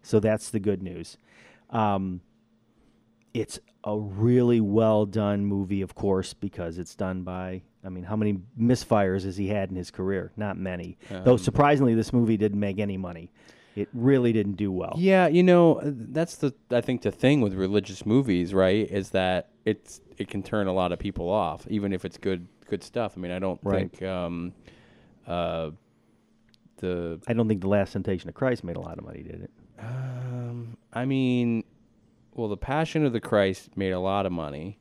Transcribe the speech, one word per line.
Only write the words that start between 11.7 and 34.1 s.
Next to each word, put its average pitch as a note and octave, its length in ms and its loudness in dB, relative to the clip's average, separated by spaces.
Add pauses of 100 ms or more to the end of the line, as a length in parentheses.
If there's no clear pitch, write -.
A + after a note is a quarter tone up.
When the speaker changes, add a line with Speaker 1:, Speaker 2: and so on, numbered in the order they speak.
Speaker 1:
this A2+ 180 0
movie A2+ 240 2
didn't G2+ 220 0
make G2+ 200 -2
any G2+ 180 -4
money. F2 340 -10 (440)
It G2+ 180 -4
really B2 380 4
didn't G#2 240 2
do G2 160 -2
well. F2+ 240 -4
Speaker 2:
Yeah, F#3 320 6
you F3 160 6
know, F3 400 8
that's C#3 540 -4
the, C#3+ 160 0 (180)
I A#2+ 100 4
think B2 200 -2
the G2+ 100 0
thing C3+ 300 4
with G2+ 140 2
religious F#2+ 500 -2
movies, G2+ 480 2
right, F#2+ 360 4
is G2 200 -4
that F#2 400 0 (160)
it's, - 360 -4 (160)
it - 120 -8
can G2 140 -6
turn G#2 240 -2
a F#2 60 0
lot F2+ 180 0
of E2+ 80 -4
people F2 300 -6
off, F#2 380 -2
even G2+ 260 -2
if F#2 120 -6
it's F2 120 -10
good, F2+ 300 -4 (200)
good G2+ 160 -6
stuff. A2+ 340 -6
I - 40 -12
mean, F2 100 -8
I F2+ 80 -6
don't F#2 240 -4
Speaker 1:
Right. F#2+ 280 0
Speaker 2:
think, - 120 -16
um, F2 500 -6 (720)
uh, E2+ 440 -4 (1040)
the E2+ 500 -4
Speaker 1:
I A#2 60 -2
don't A2+ 140 2
think G#2 140 0
The F#2+ 80 -2
Last G2+ 240 2
Temptation F#2 360 -4
of D#2 60 -16
Christ B2+ 280 -2
made F2 140 -8
a - 40 -8
lot E2 160 -12
of - 60 -14
money, - 200 -16
did E2+ 180 -14
it? - 100 -14 (1400)
Speaker 2:
I B2 100 -2
mean, B2 580 2 (680)
well, A#2 140 -4
The G2+ 100 -4
Passion D#3 480 -2
of B2 80 0
the A2+ 60 -2
Christ G2 580 0
made F#2+ 140 -2
a F2+ 80 -2
lot F#2+ 260 0